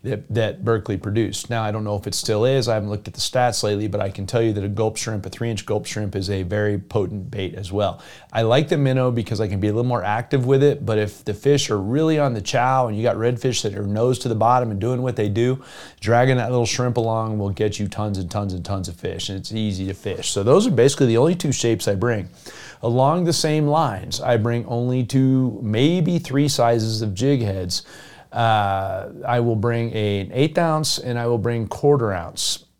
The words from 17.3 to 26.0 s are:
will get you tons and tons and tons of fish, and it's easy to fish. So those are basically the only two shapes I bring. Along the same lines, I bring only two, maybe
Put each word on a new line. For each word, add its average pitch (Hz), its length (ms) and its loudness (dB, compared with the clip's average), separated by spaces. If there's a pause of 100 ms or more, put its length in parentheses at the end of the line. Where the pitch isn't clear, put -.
will 101 100 -2
get 104 300 0
you 101 100 -2
tons 104 300 -4
and 90 120 -6
tons 101 220 -2
and 87 140 -6
tons 95 200 -4
of 87 100 -10
fish, 92 340 -6
and 95 80 -6
it's 92 140 -10
easy 101 340 -2
to 95 80 -6
fish. - 340 -8
So 98 140 0
those 165 240 6
are 240 40 2
basically 135 360 4
the 113 100 4
only 160 180 4
two 160 180 -2
shapes 113 360 0
I 101 60 2
bring. 107 340 -2 (540)
Along 135 420 2
the 170 80 2
same 151 340 2
lines, 147 540 0
I 120 160 2
bring 117 300 0
only 123 380 0
two, 131 580 2
maybe 156 560 2